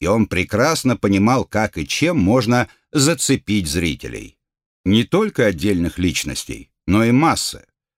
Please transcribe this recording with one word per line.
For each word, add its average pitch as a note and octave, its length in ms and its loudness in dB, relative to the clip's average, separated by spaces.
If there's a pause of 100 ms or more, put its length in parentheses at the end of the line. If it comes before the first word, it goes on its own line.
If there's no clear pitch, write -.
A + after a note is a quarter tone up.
и D#2 60 -2
он G#2+ 180 2
прекрасно A#2 720 0
понимал, G#2 480 2
как G#2+ 320 -4
и D#2 100 -6
чем E3+ 300 -2
можно A2+ 500 2 (240)
зацепить C3+ 760 0
зрителей. C#2 680 -6 (460)
Не A2 220 2
только F#3+ 400 0
отдельных F2 520 0
личностей, C#2+ 760 -6 (160)
но G#2+ 180 2
и A#2 60 2
массы. C#3 520 0 (340)